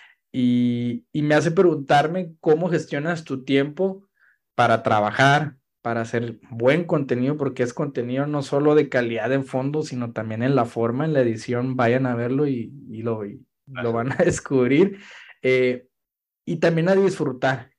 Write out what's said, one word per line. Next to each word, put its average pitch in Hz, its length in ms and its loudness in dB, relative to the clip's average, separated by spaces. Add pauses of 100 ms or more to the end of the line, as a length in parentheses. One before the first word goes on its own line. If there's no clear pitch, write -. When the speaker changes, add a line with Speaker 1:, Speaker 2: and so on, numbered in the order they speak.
(300)
Speaker 1:
y, 120 840 0
y 151 80 -2
me 147 140 2
hace 151 160 2
preguntarme 160 920 2
cómo 165 280 2
gestionas 160 540 -4
tu 131 220 -8
tiempo 147 640 -2 (460)
para 113 280 4
trabajar, 131 720 2 (260)
para 117 200 -4
hacer 117 360 -6 (120)
buen 127 340 2
contenido, 139 540 -2
porque 131 260 -2
es 120 100 -2
contenido 135 540 -4
no 147 140 -2
solo 147 340 2
de 143 140 4
calidad 117 420 -2
en 135 140 0
fondo, 139 380 -4
sino 123 280 -8
también 110 320 -6
en 135 120 2
la 120 100 2
forma, 117 400 -2
en 160 80 -2
la 139 80 4
edición, 123 560 -2
vayan 127 280 2
a 123 100 -2
verlo 123 300 -2
y, 127 280 -6 (160)
y 110 140 -12
lo, 110 220 -6
y 101 140 -14 (280)
lo 117 260 -4
Speaker 2:
Gracias. - 0 -
Speaker 1:
van 120 180 -2
a - 40 -6
<laughs> - 100 2
descubrir. 135 760 2 (420)
Eh, 127 440 0 (640)
y 165 120 -6
también 165 260 2
a 190 80 4
disfrutar, 139 840 0